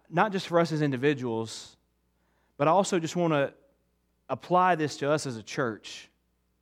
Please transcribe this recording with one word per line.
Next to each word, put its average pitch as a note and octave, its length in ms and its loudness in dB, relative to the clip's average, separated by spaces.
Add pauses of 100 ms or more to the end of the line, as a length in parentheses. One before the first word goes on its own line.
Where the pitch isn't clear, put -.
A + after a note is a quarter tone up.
not F#3+ 220 2
just F#3 160 -4
for E3+ 140 4
us E3 100 0
as D3+ 100 -2
individuals, B2 960 -2 (800)
but D3 120 4
I - 20 6
also F#3+ 300 2
just D#3+ 160 -6
want E3+ 160 2
to C#3 200 0 (760)
apply F3+ 480 2
this D3+ 220 -4
to C#3+ 120 -2
us D3+ 160 0
as A#2+ 100 -8
a G#2+ 60 -12
church. - 640 -8 (540)